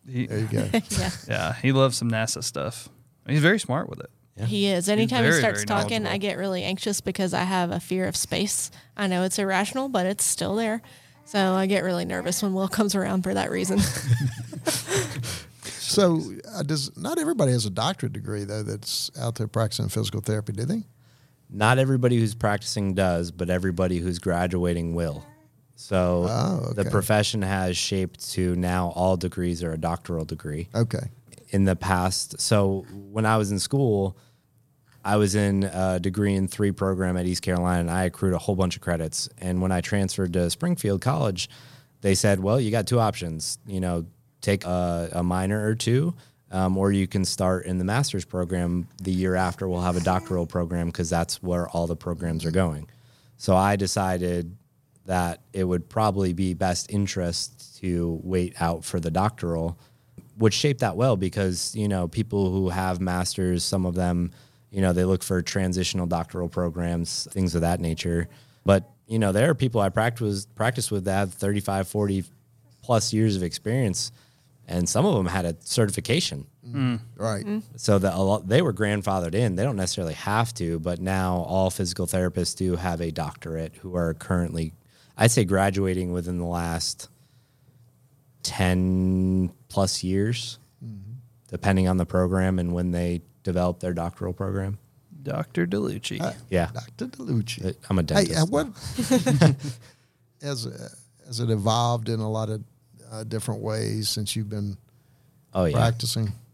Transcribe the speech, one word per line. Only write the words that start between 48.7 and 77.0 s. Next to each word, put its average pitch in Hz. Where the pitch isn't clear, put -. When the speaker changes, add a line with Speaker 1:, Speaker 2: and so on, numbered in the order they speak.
Speaker 4:
the 92
year 92
after. 92
We'll 87
have 90
a 87
doctoral 90
program 85
'cause 82
that's 85
where 87
all 85
the 82
programs 82
are 82
going." 80
So -
I 101
decided 90
that 90
it 95
would 90
probably 101
be 90
best 90
interest 92
to 87
wait 90
out 82
for 90
the 82
doctoral, 85
which 110
shaped 143
that 98
well 120
because, 92
you 104
know, 92
people 101
who 95
have 92
masters, 90
some 92
of 87
them, 87
you 98
know, 92
they 90
look 92
for 92
transitional 92
doctoral 85
programs, 85
things 90
of 82
that 85
nature. 85
But, 98
you 113
know, 101
there 117
are 156
people 117
I 95
practice, 110
practice 113
with 98
that 98
have 98
thirty-five, 98
forty 101
plus 110
years 107
of 92
experience, 104
and 87
some 139
of 190
them 92
had 87
a 82
certification. 104
Speaker 1:
Mm. 120